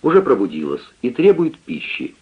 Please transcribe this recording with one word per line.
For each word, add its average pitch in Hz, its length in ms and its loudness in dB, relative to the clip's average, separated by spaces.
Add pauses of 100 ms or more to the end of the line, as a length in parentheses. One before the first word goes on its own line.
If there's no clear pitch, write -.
уже 165 180 4
пробудилось 80 600 -2 (200)
и 123 80 -2
требует 165 480 2
пищи. - 640 -10